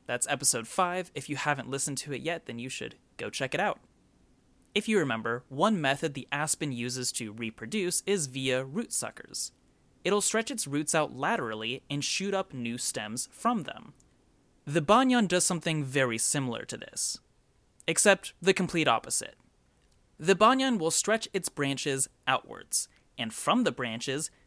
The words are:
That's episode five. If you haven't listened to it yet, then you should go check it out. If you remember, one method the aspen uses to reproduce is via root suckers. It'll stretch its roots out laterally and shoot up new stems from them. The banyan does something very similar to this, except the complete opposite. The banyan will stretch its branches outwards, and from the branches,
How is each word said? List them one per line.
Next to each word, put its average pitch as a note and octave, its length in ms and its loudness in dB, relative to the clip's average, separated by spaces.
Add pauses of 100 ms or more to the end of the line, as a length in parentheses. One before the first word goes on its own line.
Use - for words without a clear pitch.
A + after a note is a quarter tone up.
That's B2 200 0
episode B2+ 400 2
five. F3+ 480 0
If C#3+ 140 -8
you C#3+ 80 -4
haven't C#3 320 -2
listened C3+ 300 -2
to C#3+ 160 -6
it B2+ 80 -8
yet, D#3+ 240 -6
then A#2+ 120 -10
you B2 120 -8
should - 260 -10 (220)
go G#2+ 100 -6
check C3 260 -4
it C#3+ 60 0
out. G#3 200 0 (920)
If G#3+ 140 0
you G#3+ 100 4
remember, A#2 520 -2
one F#3 280 2
method C#3 360 2
the C3 180 -10
aspen D3 400 -2
uses B2 400 -4
to G#2+ 200 -6
reproduce A#2 760 -4
is F#3+ 220 0
via C3 360 0
root D3+ 300 -6
suckers. - 580 -6 (500)
It'll G3 200 2
stretch A3 280 0
its B3 160 -2
roots D3 280 -2
out D#3 200 0
laterally B2+ 760 -4
and C#3+ 120 -2
shoot F#3+ 300 -2
up F#3+ 220 -4
new A#2+ 240 -6
stems A2 520 -4
from A3+ 340 0
them. - 280 -14 (720)
The D3+ 160 0
banyan A#3+ 460 6
does F3 180 2
something D#3 400 0
very B2+ 320 2
similar B2 480 0
to - 140 -10
this, - 400 -6 (680)
except F#3+ 540 4
the F#3 140 4
complete E3+ 340 2
opposite. - 460 0 (840)
The E3+ 160 4
banyan B3 440 4
will E3 120 0
stretch - 440 2
its F#3 160 -2
branches C#3 580 -2 (180)
outwards, - 640 -2 (300)
and A2+ 120 -4
from A3 340 2
the D#3 80 2
branches, B2+ 580 -4 (160)